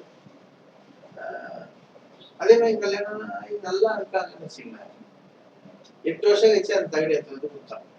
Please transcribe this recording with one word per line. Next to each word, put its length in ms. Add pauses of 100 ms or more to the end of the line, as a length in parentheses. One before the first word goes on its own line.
(1160)
ஆஹ், 480 (760)
அதே 180
மாதிரி 200
கல்யாணம் 540
ஆகி 300
நல்லா 340
இருக்காங்கன்னு 500
வச்சுங்களேன், 460 (1120)
எட்டு 220
வருஷம் 220
கழிச்சு 220
அந்த 160
தகுதி 260
எடுத்து 180
வந்து 180
கொடுத்தாங்க. 380 (120)